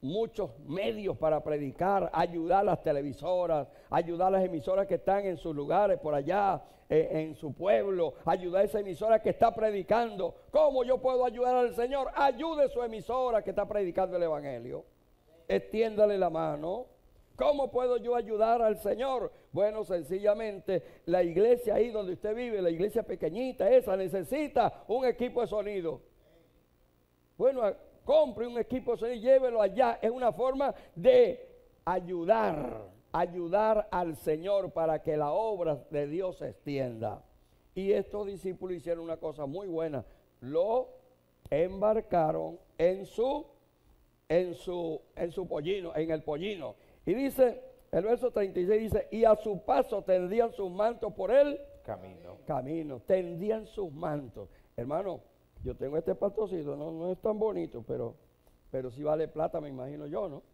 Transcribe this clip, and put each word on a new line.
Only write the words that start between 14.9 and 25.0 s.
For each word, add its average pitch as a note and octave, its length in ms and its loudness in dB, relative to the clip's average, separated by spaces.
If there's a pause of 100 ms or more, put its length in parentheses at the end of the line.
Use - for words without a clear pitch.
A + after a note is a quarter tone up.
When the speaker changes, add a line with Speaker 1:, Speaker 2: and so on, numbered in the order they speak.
Speaker 1:
Extiéndale G#3 680 2
la F3+ 120 2
mano. D#3+ 580 -4 (480)
¿Cómo C#4 340 2
puedo B3 280 0
yo A#3 180 -2
ayudar A3+ 460 2
al G#3+ 160 4
Señor? G#3+ 540 -2 (200)
Bueno, G#3 320 0
sencillamente, F#3+ 1200 -2
la F3+ 160 4
iglesia G#3 540 4
ahí A3+ 140 2
donde G#3 240 -4
usted G#3+ 200 -4
vive, A#3 280 -4
la F3 80 4
iglesia G#3 340 -2
pequeñita G3 680 -2
esa, A#3+ 280 6
necesita G3 880 -2
un B3+ 180 0